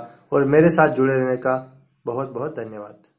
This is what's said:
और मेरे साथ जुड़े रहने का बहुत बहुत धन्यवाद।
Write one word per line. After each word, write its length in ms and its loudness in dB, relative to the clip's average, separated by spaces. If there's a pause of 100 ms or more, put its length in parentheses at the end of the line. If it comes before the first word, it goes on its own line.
(340)
और 120 2
मेरे 240 6
साथ 260 2
जुड़े 180 2
रहने 240 0
का 180 -2 (500)
बहुत 240 -6
बहुत 220 -8
धन्यवाद। 680 -16